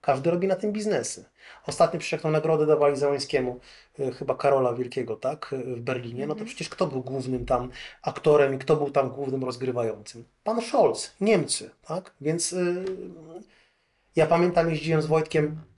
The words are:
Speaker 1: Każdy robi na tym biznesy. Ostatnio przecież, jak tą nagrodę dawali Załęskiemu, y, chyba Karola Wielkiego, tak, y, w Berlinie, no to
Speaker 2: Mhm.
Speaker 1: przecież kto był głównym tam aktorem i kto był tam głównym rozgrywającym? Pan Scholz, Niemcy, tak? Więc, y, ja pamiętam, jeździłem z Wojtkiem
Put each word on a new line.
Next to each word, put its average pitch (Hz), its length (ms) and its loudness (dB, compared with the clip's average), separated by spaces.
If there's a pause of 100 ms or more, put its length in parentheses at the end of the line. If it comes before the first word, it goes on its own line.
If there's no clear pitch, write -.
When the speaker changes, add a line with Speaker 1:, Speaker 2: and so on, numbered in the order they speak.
Speaker 1:
Każdy 135 300 2
robi 175 180 0
na 190 80 2
tym 208 160 -4
biznesy. 202 520 -2 (420)
Ostatnio 160 340 2
przecież, - 120 -6
jak 156 100 -4
tą 160 80 0
nagrodę 156 360 2
dawali 143 300 6
Załęskiemu, 131 640 -2 (400)
y, 131 120 -2
chyba 135 220 -4
Karola 131 400 2
Wielkiego, 120 420 -4
tak, - 360 -6
y, 131 240 -6
w 117 40 -8
Berlinie, 123 460 -6
no 151 80 -2
to 214 60 -10
Speaker 2:
Mhm. 214 80 -8
Speaker 1:
przecież - 200 -10
kto - 180 0
był 131 160 -4
głównym 127 440 -4
tam 123 240 0 (320)
aktorem 143 520 4
i 131 40 -6
kto 147 180 2
był 143 140 -2
tam 131 200 2
głównym 131 340 -4
rozgrywającym? 120 800 -6 (180)
Pan 226 200 0
Scholz, - 480 2 (100)
Niemcy, 202 500 0 (160)
tak? 180 340 -8
Więc, 160 320 -2
y, 180 320 -2 (1300)
ja 156 100 6
pamiętam, 170 440 4
jeździłem 156 320 0
z 156 40 -2
Wojtkiem 156 540 0 (180)